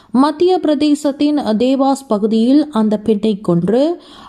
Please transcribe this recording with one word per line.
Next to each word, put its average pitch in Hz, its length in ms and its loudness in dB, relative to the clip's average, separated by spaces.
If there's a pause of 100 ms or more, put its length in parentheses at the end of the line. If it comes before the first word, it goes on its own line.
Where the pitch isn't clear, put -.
(100)
மத்திய 311 480 2
பிரதேசத்தின் 294 760 0
தேவாஸ் 262 720 0
பகுதியில் 226 600 2
அந்த 220 280 0
பெண்ணை 214 420 -2
கொன்று, 214 600 0 (260)